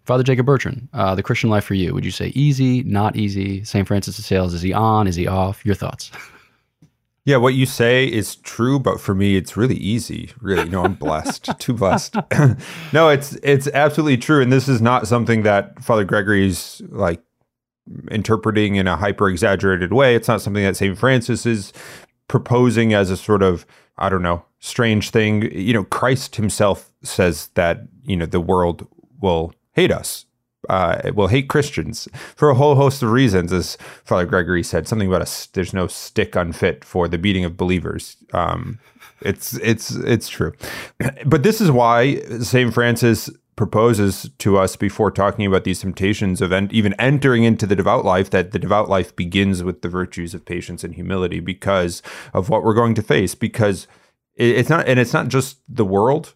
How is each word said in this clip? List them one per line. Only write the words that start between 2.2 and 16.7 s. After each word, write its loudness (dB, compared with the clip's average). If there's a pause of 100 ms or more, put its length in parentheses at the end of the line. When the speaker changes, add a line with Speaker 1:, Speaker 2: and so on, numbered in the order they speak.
Speaker 1:
easy, 0
not -2
easy? -4
Saint 0
Francis -4
of -12
Sales, 0
is -6
he -2
on, 2
is -2
he -2
off? -2
Your 0
thoughts? -10
<laughs> -18 (1040)
Speaker 2:
Yeah, 4
what 4
you 2
say 2
is -4
true, 0
but -2
for -2
me, 2
it's -4
really 0
easy. -6 (100)
Really, -2
you -8
know, -2
I'm 0
blessed, -6
<laughs> -20
too -4
blessed. 0 (380)
<laughs> -14
No, 6
it's, 0
it's 2
absolutely 2
true. 2
And 4
this 4
is 2
not 2
something 2
that 0
Father 2
Gregory's, 2